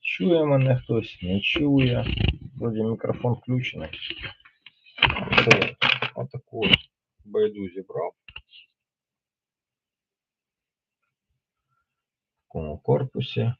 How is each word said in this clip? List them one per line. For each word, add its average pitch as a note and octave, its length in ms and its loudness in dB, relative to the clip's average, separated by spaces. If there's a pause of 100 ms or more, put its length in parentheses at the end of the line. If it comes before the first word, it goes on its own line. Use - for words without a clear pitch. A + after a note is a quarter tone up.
чує F3 440 2
мене C3 340 4
хтось, - 420 -4
не F#2 200 0
чує. C3+ 640 2 (500)
Вроді A2+ 280 -2
мікрофон A#2 500 -2
включений. B2 560 -4 (1600)
Це - 300 4 (400)
отаку B2+ 500 -8
от - 120 4 (480)
байду G#2+ 440 -2
зібрав. F2+ 440 -8 (4000)
В - 120 -20
такому D#2 300 -8
корпусі. B2+ 840 -2